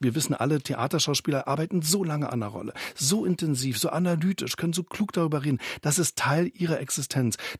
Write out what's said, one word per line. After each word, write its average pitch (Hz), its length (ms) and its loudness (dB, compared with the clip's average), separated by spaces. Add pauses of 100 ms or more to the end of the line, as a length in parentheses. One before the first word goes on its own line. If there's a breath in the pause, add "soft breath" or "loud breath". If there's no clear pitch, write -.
wir 123 140 2
wissen 147 200 0
alle, 143 260 2
Theaterschauspieler 139 840 0
arbeiten 160 360 0
so 180 200 2
lange 147 300 -2
an 120 80 0
der 104 80 -4
Rolle, - 240 -8 (220 loud breath)
so 190 300 0
intensiv, 143 540 0
so - 120 0
analytisch, 175 640 0
können 170 160 0
so 175 100 -2
klug - 300 -4
darüber 156 320 2
reden. 139 140 2 (240 loud breath)
Das 147 160 2
ist - 180 0
Teil 160 380 2
ihrer 165 260 0
Existenz. 131 560 0 (240 loud breath)